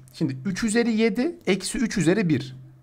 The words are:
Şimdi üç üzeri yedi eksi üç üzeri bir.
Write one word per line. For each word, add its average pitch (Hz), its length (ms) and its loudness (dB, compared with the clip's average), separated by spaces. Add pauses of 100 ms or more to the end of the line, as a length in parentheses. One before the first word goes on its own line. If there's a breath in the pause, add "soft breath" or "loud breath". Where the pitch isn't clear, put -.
(120)
Şimdi 135 240 -4 (100)
üç 196 180 -4
üzeri 233 280 2
yedi 226 540 0
eksi 185 320 -2
üç 226 200 0
üzeri 175 300 4
bir. - 400 -2 (160)